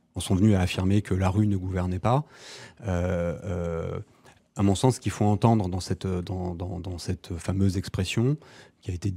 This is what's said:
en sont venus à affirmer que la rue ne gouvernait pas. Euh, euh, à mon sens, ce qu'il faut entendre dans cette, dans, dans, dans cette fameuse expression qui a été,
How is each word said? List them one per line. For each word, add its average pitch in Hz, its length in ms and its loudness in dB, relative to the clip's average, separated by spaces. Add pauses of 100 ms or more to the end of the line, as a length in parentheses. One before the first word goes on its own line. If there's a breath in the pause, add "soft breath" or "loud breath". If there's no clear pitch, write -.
(140)
en 92 60 -8
sont 98 160 0
venus 104 180 6
à 95 60 4
affirmer 95 420 2
que - 120 -2
la 92 160 2
rue 104 180 4
ne 98 80 2
gouvernait 92 420 -2
pas. 131 260 2 (600 loud breath)
Euh, 87 580 0
euh, 87 540 -4 (580 soft breath)
à 101 60 -2
mon 98 140 4
sens, 127 200 4
ce - 40 -12
qu'il 101 100 -4
faut - 140 0
entendre 104 440 4
dans 92 120 -4
cette, - 260 -6
dans, 90 480 -4
dans, 87 240 -8
dans 87 200 -8
cette 90 400 -8
fameuse 95 380 0
expression 117 600 0 (460 loud breath)
qui 98 100 -8
a - 20 -4
été, 95 220 -4